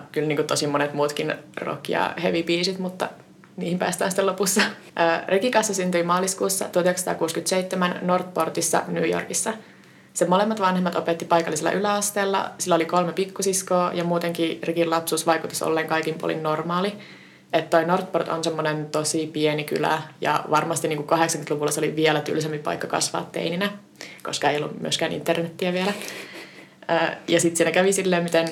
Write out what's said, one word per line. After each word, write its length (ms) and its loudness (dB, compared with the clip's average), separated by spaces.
kyllä 160 0
niinku 140 2
tosi 240 0
monet 280 0
muutkin 400 0
rock- 280 -6
ja 340 0
heavy-biisit, 560 0
mutta 300 -4
niihin 220 -2
päästään 320 0
sitten 160 2
lopussa. 340 2
Ö, 680 0
Riki 220 4
Kasso 240 2
syntyi 280 0
maaliskuussa 600 0
tuhat 220 2
yhdeksänsataakuusikymmentäseitsemän 1160 0
Northportissa, 840 0
New 220 0
Yorkissa. 420 -2
Sen 160 0
molemmat 320 2
vanhemmat 360 2
opetti 280 0
paikallisella 480 2
yläasteella, 840 0
sillä 160 2
oli 100 4
kolme 280 0
pikkusiskoa 840 0
ja 100 -2
muutenkin 580 0
Rikin 280 0
lapsuus 360 0
vaikutus 360 0
olleen 240 0
kaikin 280 0
puolin 280 -4
normaali. 500 -2
Et 180 0
toi 140 4
Northport 440 0
on 160 -2
semmonen 420 0
tosi 460 -2
pieni 320 0
kylä 380 0
ja 300 0
varmasti 380 2
niinku 160 -2
kahdeksankymmentäluvulla 680 2
se 80 -2
oli 160 0
vielä 240 4
tylsempi 380 -2
paikka 280 -4
kasvaa 460 -2
teininä, 380 -2
koska 280 0
ei 60 2
ollut 240 -6
myöskään 320 -2
internettiä 600 -2
vielä. 200 0
Ö, 260 2
ja 120 4
sit 160 2
siinä 160 4
kävi 200 4
silleen, 300 2
miten 300 2